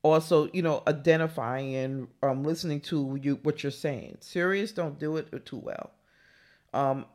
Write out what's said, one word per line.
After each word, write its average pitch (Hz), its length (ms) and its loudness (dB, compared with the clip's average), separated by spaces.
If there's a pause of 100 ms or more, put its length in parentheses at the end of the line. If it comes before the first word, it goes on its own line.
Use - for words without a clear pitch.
also, 160 480 6
you 175 120 0
know, 156 240 2
identifying 143 880 2
and, 131 320 -4 (160)
um, 139 200 0
listening 156 380 -2
to 139 400 -2
you, 139 220 0
what 151 180 0
you're 143 100 -4
saying. 143 500 -6
Sirius 196 500 -2
don't 156 260 -6
do 156 200 -4
it - 280 -10
too 127 120 -12
well. - 340 -10 (800)
Um, 135 420 0